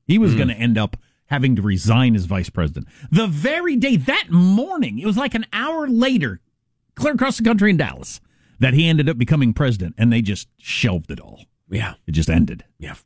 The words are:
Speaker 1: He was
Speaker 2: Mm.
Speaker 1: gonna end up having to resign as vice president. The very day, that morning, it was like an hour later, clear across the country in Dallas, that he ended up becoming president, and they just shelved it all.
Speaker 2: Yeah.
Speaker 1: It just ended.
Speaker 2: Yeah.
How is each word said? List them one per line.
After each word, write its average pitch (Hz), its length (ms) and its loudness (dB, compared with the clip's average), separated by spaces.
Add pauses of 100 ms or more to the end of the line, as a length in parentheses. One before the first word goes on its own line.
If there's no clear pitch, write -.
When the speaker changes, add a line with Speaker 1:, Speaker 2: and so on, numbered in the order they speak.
Speaker 1:
He 185 120 2
was 185 160 4
Speaker 2:
Mm. 110 40 2
Speaker 1:
gonna 127 140 0
end 113 260 0
up 104 180 -2 (300)
having 135 300 0
to 104 60 0
resign 110 520 2
as 92 120 0
vice 90 240 -4
president. - 360 -4 (240)
The 214 160 4
very 277 500 -2
day, 247 200 2
that 269 340 -2
morning, 190 680 2
it 180 60 -8
was 202 100 0
like 262 180 -2
an 220 180 -6
hour 294 360 -4
later, 233 520 0 (540)
clear 302 200 -2
across 254 220 0
the 226 80 -4
country 214 260 4
in 180 60 4
Dallas, 65 440 -6 (400)
that 131 140 4
he 165 140 4
ended 151 200 2
up 120 100 -2
becoming 123 340 2
president, 107 460 -2
and 117 140 4
they 117 100 2
just 101 260 -6 (100)
shelved - 520 -4
it - 100 -10
all. - 240 -20 (240)
Speaker 2:
Yeah. - 260 -6 (120)
Speaker 1:
It 80 60 -6
just 78 180 0
ended. - 340 0 (140)
Speaker 2:
Yeah. - 160 -16 (120)